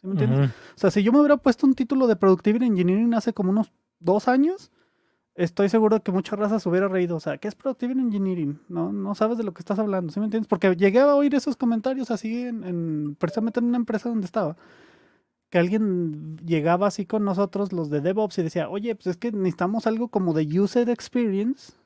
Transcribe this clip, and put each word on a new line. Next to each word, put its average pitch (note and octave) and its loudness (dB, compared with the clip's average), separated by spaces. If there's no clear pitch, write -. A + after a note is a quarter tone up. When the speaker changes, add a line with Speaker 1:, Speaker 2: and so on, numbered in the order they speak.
Speaker 1:
¿Sí F#3 -12
me F#3+ -6
entiendes? C3+ 2
Speaker 2:
Ujú. C3+ 0
Speaker 1:
O - -20
sea, F#3+ 2
si G#3 2
yo A3+ 4
me C#4+ 6
hubiera D4 6
puesto - 2
un C4+ 6
título C4 0
de A3 4
Productivity G#3 4
Engineering G#3 2
hace A3+ -2
como F#3 -2
unos G#3 0
dos F#3 0
años, D4 0
estoy F3+ 0
seguro A3 4
que G3 -4
mucha G3 -2
raza G#3 -2
se - -2
hubiera F#3 2
reído. F3+ 0
O D#3 -4
sea, C#3+ -6
"¿Qué G#3 -8
es G3+ -10
Productivity C4 -4
Engineering? F#3+ -2
No, F3 -4
no G3+ -6
sabes A3+ 0
de A3+ -4
lo G3 -6
que - -18
estás G3 -4
hablando", F#3+ -2
¿sí G3+ -4
me G#3+ -2
entiendes? G#3+ -4
Porque F#3 2
llegué G3 4
a C#4+ 4
oír C#4+ 2
esos C#4 -2
comentarios B3 -2
así A3+ -4
en, A3+ -8
en, D#3+ -4
precisamente A3 -2
en A#3+ 0
una A#3+ 0
empresa A#3 -4
donde G#3+ -4
estaba, F3 -4
que F3+ 2
alguien F3 -2
llegaba E3+ 2
así F#3+ -4
con G#3+ -2
nosotros, G3 -2
los E3 -4
de D3 0
DevOps, F#3+ -2
y G3+ 0
decía, F3 -2
"Oye, G#3 -6
pues - -10
es F3 -4
que A#3 -6
necesitamos F#3+ -2
algo A3+ -2
como F#3 0
de D#3 0
user A3+ 0
experience A3+ -2